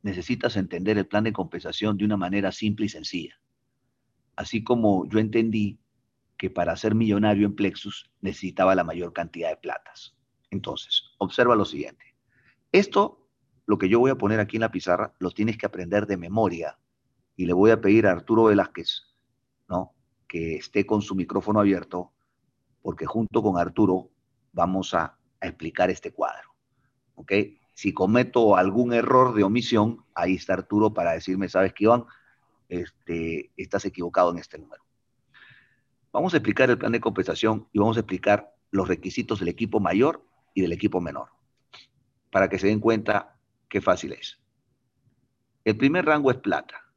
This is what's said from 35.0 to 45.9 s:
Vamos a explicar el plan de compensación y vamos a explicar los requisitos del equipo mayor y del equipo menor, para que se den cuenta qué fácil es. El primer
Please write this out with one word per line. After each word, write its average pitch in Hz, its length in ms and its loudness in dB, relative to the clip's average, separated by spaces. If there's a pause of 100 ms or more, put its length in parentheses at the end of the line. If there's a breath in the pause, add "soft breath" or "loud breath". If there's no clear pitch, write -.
Vamos 170 220 -2
a 160 40 4
explicar 127 320 2
el 117 60 4
plan 113 140 -4
de 113 100 -2
compensación 110 720 -2
y 107 60 0
vamos 107 180 4
a 117 40 0
explicar 104 520 0 (200)
los 95 160 0
requisitos 95 500 -4
del 95 80 -4
equipo 107 320 -4
mayor 104 480 0 (280)
y 98 60 0
del 87 120 0
equipo 92 280 -2
menor, 71 280 -10 (1040 loud breath)
para 95 160 4
que 95 100 -2
se 95 80 0
den 107 140 2
cuenta 110 580 0 (300)
qué 101 120 -2
fácil 87 340 0
es. - 260 -18 (1200)
El 110 140 0
primer 147 300 0